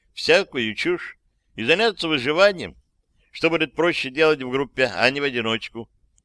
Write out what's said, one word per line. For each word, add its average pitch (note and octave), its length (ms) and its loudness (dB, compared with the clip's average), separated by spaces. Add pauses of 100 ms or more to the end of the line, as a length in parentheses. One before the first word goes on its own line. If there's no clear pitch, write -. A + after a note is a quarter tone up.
(140)
всякую C#3+ 600 0
чушь - 440 -6 (380)
и G#2+ 80 -6
заняться F3 440 0
выживанием, D#3 640 2 (560)
что - 200 0
будет D#3+ 240 -2
проще D#3+ 340 0
делать D3+ 340 2
в B2+ 80 -8
группе, C3 360 -2
а A2 240 2
не C#3 100 -6
в C#3+ 40 -2
одиночку», — A2+ 680 -4 (340)